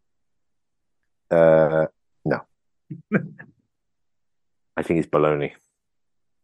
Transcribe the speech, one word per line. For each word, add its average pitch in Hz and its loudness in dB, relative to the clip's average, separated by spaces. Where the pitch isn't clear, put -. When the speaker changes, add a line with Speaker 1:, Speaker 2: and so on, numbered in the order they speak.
Speaker 1:
Uh, 80 4
no. 76 -4
Speaker 2:
<laughs> 214 -2
Speaker 1:
I 80 -6
think 85 -2
it's 76 -4
baloney. 76 0